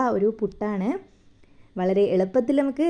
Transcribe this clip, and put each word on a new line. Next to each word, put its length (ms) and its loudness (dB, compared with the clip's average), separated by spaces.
ഒരു 140 2
പുട്ടാണ്. 500 -4
വളരെ 240 2
എളുപ്പത്തിൽ 460 2
നമുക്ക് 300 0